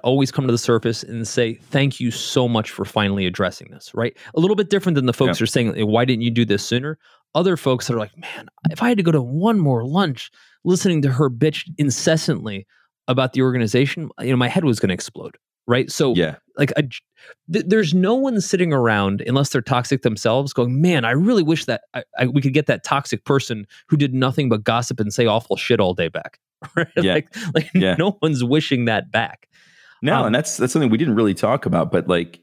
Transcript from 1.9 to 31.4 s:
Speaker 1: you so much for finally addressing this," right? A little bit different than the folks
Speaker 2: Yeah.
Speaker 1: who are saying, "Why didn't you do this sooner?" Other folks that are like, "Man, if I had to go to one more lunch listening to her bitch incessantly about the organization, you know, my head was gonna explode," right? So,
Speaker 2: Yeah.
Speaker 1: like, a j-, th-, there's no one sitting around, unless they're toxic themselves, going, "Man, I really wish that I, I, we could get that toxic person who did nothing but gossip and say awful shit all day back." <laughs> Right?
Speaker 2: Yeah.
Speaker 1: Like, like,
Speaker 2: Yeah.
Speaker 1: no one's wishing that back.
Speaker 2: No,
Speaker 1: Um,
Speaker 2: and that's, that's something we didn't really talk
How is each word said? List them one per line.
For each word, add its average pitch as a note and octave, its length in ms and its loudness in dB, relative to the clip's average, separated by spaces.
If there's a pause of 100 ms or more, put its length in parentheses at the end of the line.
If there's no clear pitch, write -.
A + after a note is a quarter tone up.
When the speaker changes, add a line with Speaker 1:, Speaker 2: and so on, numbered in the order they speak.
Speaker 1:
you A#2+ 120 -2
so - 360 0
much A2 240 0
for - 140 -8
finally G2 400 0
addressing F2+ 460 -4
this," - 240 -20
right? A#2 200 -4 (200)
A - 40 0
little F#3+ 160 4
bit G3 140 0
different F#3 260 0
than C3+ 120 0
the B2 60 2
folks F#2 240 2
Speaker 2:
Yeah. - 20 -4
Speaker 1:
who - 40 0
are A2 40 2
saying, A2 400 0
"Why A2+ 180 4
didn't A#2+ 180 0
you A#2+ 80 0
do A#2 140 2
this G2+ 180 0
sooner?" C#3 360 -4 (360)
Other F3+ 200 2
folks B2+ 320 -2
that B2 80 -2
are A2 40 -2
like, G#2+ 180 -8
"Man, - 300 -16 (220)
if D#3 140 -4
I A#3+ 60 4
had A#3+ 80 2
to F#3+ 60 2
go E3 80 2
to D3 100 4
one F3 380 2
more B2+ 280 2
lunch D3+ 420 0 (360)
listening F3 380 2
to C#3 80 2
her C3+ 180 2
bitch D3+ 380 -2 (100)
incessantly B2+ 880 -2 (400)
about C3 260 0
the C3 80 0
organization, B2+ 680 0 (100)
you A#2 120 -4
know, C3 60 2
my B2 120 2
head D#3 160 0
was A#2 140 2
gonna F#2+ 140 0
explode," - 440 -12 (280)
right? B2 240 0
So, C3+ 260 0
Speaker 2:
Yeah. D#2+ 200 0 (220)
Speaker 1:
like, C#3 180 2
a D3+ 80 2
j-, B2 160 -12 (540)
th-, G#3+ 120 -2
there's F#3 280 2
no F#3 220 2
one C4 260 0
sitting E3+ 320 -2
around, G#2 480 0
unless C#3 300 0
they're C3 100 0
toxic B2 400 -2
themselves, A#2+ 500 0
going, B2+ 300 0
"Man, E3+ 240 2
I A#2 60 0
really F#3+ 320 2
wish D3+ 200 0
that A#2 200 -6 (100)
I, B2+ 100 -8 (140)
I, B2+ 100 2
we C3+ 140 0
could C3+ 120 0
get D3 120 2
that A#2+ 180 -2
toxic - 400 -4
person A#2+ 420 -2 (220)
who D#3 80 0
did C#3+ 180 2
nothing C3 360 0
but G#2 160 0
gossip A#2+ 340 0
and G#2 140 -4
say A#2+ 140 2
awful G#2+ 280 0
shit A2+ 240 0
all F#2 140 2
day E2+ 160 -2
back." - 300 -12 (220)
<laughs> - 140 -20
Right? E3+ 120 0 (100)
Speaker 2:
Yeah. F3+ 160 2
Speaker 1:
Like, D#3 200 -2 (220)
like, D#3 180 0
Speaker 2:
Yeah. F#3 240 2
Speaker 1:
no G3 240 0
one's D3 220 0
wishing C3 400 0
that G#2+ 300 -2
back. A2 340 -4 (540)
Speaker 2:
No, D3 180 2
Speaker 1:
Um, A#2+ 60 0
Speaker 2:
and A2 100 2
that's, - 220 -2
that's - 160 0
something D3 160 2
we A2+ 80 4
didn't C3+ 180 0
really G#2+ 180 2
talk A#2+ 320 -2